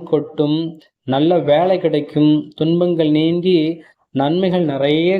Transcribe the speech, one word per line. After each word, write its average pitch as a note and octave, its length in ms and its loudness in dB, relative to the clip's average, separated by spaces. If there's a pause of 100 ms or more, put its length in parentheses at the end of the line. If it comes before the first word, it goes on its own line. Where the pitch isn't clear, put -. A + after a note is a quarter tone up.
கொட்டும். D3+ 520 -2 (520)
நல்ல D3+ 320 0
வேலை D#3 380 2
கிடைக்கும். D3+ 540 0 (220)
துன்பங்கள் E3 580 0
நீங்கி E3+ 460 0 (580)
நன்மைகள் F3 500 0
நிறைய D3 540 0